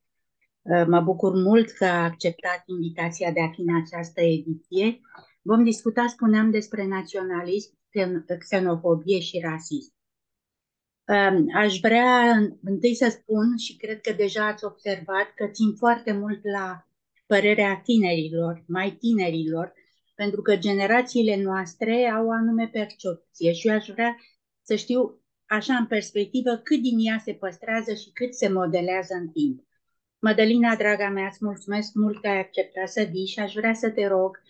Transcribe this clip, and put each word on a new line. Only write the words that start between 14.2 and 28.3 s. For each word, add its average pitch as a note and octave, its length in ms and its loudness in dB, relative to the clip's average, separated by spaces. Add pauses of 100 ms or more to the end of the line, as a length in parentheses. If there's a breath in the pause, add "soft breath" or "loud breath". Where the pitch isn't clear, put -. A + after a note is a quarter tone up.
ați G#3 180 -6
observat, G3 720 -6
că G#3 120 -4
țin G#3 280 0
foarte A#3 360 0
mult G3+ 320 -6
la F#3+ 440 -8 (400)
părerea G3+ 560 2
tinerilor, E3+ 840 0
mai F#3 240 -4
tinerilor, F3 840 -2 (420)
pentru G#3 260 -4
că G3+ 160 2
generațiile G#3 840 0
noastre F#3+ 500 -4
au A3+ 340 0
o A3+ 40 -2
anume A3+ 400 0
percepție F3 800 -4
și E3 160 -2
eu G#3+ 80 4
aș G#3+ 140 -4
vrea A#3 260 -2 (460 soft breath)
să - 140 -2
știu, A#3+ 480 -2 (220)
așa, G#3+ 300 -2
în A#3 100 0
perspectivă, A3 680 -2
cât B3 240 0
din A#3 200 0
ea A3 180 0
se A3 160 -8
păstrează A3 600 -6
și - 180 -12
cât B3 240 -8